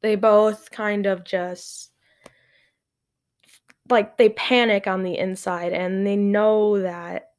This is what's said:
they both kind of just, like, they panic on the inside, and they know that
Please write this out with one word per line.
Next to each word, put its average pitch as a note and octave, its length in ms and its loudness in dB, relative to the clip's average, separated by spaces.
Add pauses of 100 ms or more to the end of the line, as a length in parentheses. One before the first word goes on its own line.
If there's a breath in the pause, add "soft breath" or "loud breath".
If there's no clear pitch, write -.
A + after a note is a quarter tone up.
they G#3+ 140 0
both G#3+ 560 4
kind G#3 360 -4
of F#3 180 -2
just, - 680 -8 (2000 soft breath)
like, G#3+ 260 0
they A#3 120 6
panic A3 580 0
on F#3+ 160 -2
the F3+ 160 -6
inside, F3+ 540 -4
and F#3 340 -2
they G3+ 80 0
know G#3 640 2
that F3 600 -8